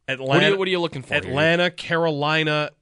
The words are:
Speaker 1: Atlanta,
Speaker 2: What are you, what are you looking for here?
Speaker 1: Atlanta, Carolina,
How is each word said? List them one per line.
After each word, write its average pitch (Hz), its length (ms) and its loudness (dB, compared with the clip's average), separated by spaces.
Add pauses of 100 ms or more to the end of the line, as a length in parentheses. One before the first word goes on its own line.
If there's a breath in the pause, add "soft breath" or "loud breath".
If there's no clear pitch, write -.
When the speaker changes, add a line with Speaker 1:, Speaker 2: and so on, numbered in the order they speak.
(120)
Speaker 1:
Atlanta, 131 120 -6
Speaker 2:
What 139 180 4
are 151 80 4
you, 196 80 2
what 190 100 0
are - 20 -2
you 180 100 0
looking 160 220 -4
for 131 120 -6
here? 147 80 0
Speaker 1:
Atlanta, 165 480 2
Carolina, 156 1000 -2 (120)